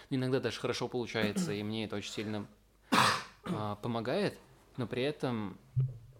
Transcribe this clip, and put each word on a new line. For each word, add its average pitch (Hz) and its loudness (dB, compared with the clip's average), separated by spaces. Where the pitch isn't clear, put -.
иногда 127 2
даже 110 0
хорошо 120 0
получается, 113 2
и 104 -2
мне 110 0
это 104 -4
очень 104 -4
сильно, 107 -2
а, 107 -2
помогает, 123 0
но 127 0
при 120 -2
этом 123 -2